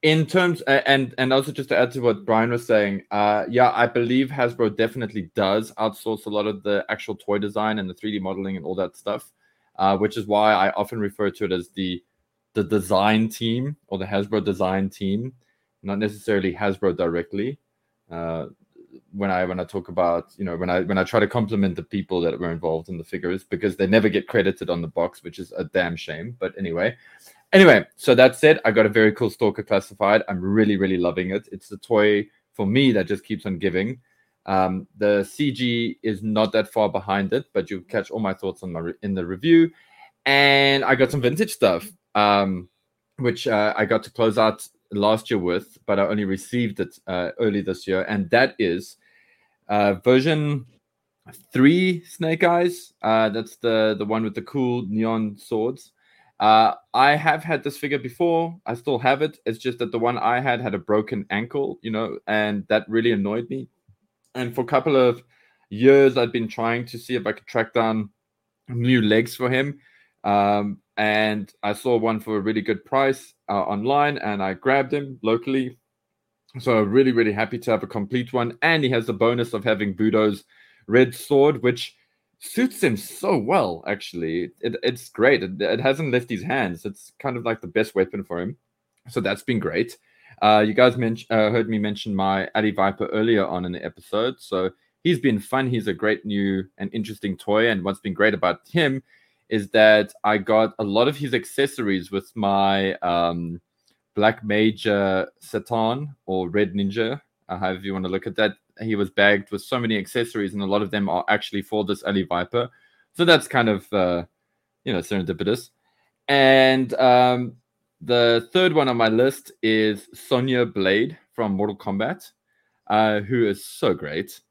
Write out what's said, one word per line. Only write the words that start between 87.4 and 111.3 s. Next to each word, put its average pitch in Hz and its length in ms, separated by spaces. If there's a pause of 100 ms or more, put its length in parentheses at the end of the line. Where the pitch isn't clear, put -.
like 113 160
the - 80
best 113 260
weapon 95 300
for 87 160
him. 92 160 (540)
So 120 100
that's 98 240
been 117 160
great. 85 380 (440)
Uh, 107 240
you 107 80
guys 123 240
men-, 117 200 (120)
uh, 107 200
heard 113 200
me 110 80
mention 104 380
my 95 400
Ali 107 160
Viper 95 360
earlier 107 380
on 90 200
in 87 80
the 85 100
episode. 110 560
So 92 320 (320)
he's 170 160
been 120 200
fun. 131 300
He's 110 180
a 98 60
great 107 320
new 98 380 (140)
and 98 160
interesting 104 420
toy. 110 340
And 98 140
what's 98 160
been 98 140
great 104 200
about 90 340
him 139 360 (460)
is 104 220
that 107 420 (100)
I 107 140
got 107 420
a 110 40
lot 107 240
of 143 80
his 135 180
accessories 120 800
with 98 240
my, 98 600
um, 85 640 (540)
Black 110 280
Major 104 840 (100)
Satan 117 760 (100)
or 92 240
Red 98 240
Ninja, 110 480 (280)
uh, 90 80
however 92 240
you 98 120
wanna 92 140
look 95 180
at 98 120
that. 107 160 (280)
He 110 140
was 101 140
bagged 101 420
with 101 100
so - 180
many 110 180
accessories, 104 560
and 101 100
a - 20
lot 104 160
of 98 80
them 101 200
are 87 200
actually 104 320